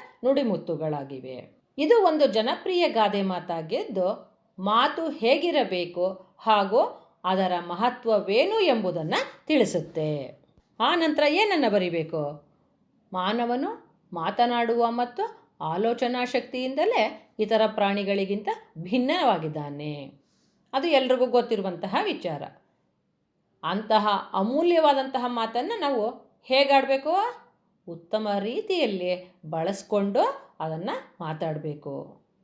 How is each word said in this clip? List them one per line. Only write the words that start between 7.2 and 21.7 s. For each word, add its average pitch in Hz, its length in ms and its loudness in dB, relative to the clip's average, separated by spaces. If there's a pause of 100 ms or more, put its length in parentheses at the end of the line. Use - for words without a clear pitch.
ಅದರ 190 260 2 (160)
ಮಹತ್ವವೇನು 226 920 0
ಎಂಬುದನ್ನ 185 540 0 (340)
ತಿಳಿಸುತ್ತೆ. 160 920 0 (380)
ಆ 277 160 2
ನಂತರ 311 340 0
ಏನನ್ನ 359 400 2
ಬರಿಬೇಕು? 160 760 -2 (680)
"ಮಾನವನು 240 840 -4 (140)
ಮಾತನಾಡುವ 233 800 0
ಮತ್ತು 247 580 -6 (120)
ಆಲೋಚನಾ 233 640 -2
ಶಕ್ತಿಯಿಂದಲೇ 262 1120 -2
ಇತರ 214 280 2
ಪ್ರಾಣಿಗಳಿಗಿಂತ 202 800 -2 (280)
ಭಿನ್ನವಾಗಿದ್ದಾನೆ." 160 1400 -2 (600)
ಅದು 277 140 0
ಎಲ್ರಿಗೂ 254 380 4
ಗೊತ್ತಿರುವಂತಹ 202 800 0